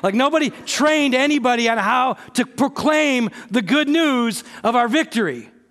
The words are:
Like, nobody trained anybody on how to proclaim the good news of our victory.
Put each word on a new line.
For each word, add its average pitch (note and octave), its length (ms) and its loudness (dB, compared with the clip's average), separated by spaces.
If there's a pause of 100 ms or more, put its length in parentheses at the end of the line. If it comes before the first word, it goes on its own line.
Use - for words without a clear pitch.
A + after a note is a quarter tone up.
Like, G3 100 0
nobody C#4 360 2
trained D4 640 0
anybody B3+ 540 2
on A3+ 80 0
how A#3+ 380 0 (200)
to B3 120 0
proclaim C#4 840 0 (200)
the A3 120 0
good C#4 260 0
news C4+ 560 0 (180)
of A#3 140 2
our A#3+ 100 2
victory. G#3+ 640 -2 (200)